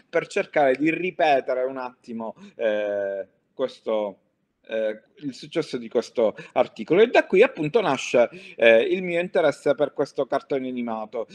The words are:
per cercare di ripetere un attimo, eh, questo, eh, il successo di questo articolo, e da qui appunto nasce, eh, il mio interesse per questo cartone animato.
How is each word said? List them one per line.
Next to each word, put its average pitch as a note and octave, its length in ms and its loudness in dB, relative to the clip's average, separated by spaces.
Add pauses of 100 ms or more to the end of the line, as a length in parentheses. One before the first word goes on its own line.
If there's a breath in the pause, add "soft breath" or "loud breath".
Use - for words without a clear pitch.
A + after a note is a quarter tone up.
per D#3+ 200 -4
cercare D3 500 0
di D3+ 140 0
ripetere D3+ 720 0
un C3+ 160 -4
attimo, A#2 560 -12 (220 loud breath)
eh, G2+ 720 -2 (280)
questo, A2 640 -6 (460)
eh, A2 380 -6 (140)
il C#3 180 -10
successo D3+ 420 -8
di A#2 120 -12
questo A2+ 480 -2 (160 loud breath)
articolo, C3+ 500 0
e A#3+ 60 6
da D#4+ 180 2
qui G3 160 4
appunto A3 380 0
nasce, B2+ 480 2 (280 loud breath)
eh, A2+ 260 8
il F#3 200 0
mio F3 180 -2
interesse D#3 540 0
per D3 180 -2
questo C#3+ 340 -4
cartone C3 420 -4
animato. A#2 680 -6